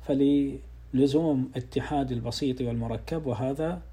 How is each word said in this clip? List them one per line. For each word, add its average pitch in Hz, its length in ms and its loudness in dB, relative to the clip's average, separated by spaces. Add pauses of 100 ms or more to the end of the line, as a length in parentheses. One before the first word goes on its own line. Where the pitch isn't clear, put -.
فللزوم 139 1500 2
اتحاد 131 560 -2
البسيط 123 480 -2
والمركب، 117 680 -4
وهذا 139 540 -2 (120)